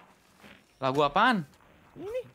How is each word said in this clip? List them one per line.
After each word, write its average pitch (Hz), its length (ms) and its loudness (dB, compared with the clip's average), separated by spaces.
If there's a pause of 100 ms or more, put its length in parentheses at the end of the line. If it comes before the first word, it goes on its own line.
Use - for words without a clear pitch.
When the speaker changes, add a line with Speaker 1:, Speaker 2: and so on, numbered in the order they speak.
(800)
Speaker 1:
Lagu 131 220 0
apaan? 190 460 2 (480)
Speaker 2:
Ini. 302 100 -16
Speaker 3:
Eh, 466 160 -8 (140)